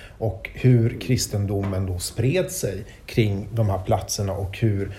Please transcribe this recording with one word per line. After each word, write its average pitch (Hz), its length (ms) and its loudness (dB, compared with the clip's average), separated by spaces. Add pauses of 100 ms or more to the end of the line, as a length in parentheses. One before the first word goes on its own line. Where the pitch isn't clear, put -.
(180)
och - 360 -4
hur 120 460 4
kristendomen 101 840 0
då 90 120 -2
spred 165 520 0
sig 101 340 -6 (220)
kring 104 460 2
de 113 180 2
här 92 80 0
platserna 98 540 0
och 95 260 -6
hur 101 400 2